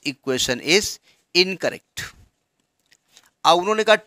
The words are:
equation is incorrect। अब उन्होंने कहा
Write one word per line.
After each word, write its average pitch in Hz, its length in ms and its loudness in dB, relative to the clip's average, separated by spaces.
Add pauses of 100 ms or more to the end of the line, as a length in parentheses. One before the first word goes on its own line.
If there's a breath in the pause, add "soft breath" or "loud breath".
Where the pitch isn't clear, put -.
equation 127 560 -4
is 175 360 0 (380)
incorrect। - 760 -4 (1400 soft breath)
अब 170 120 6
उन्होंने 214 260 -2
कहा 214 120 4 (120)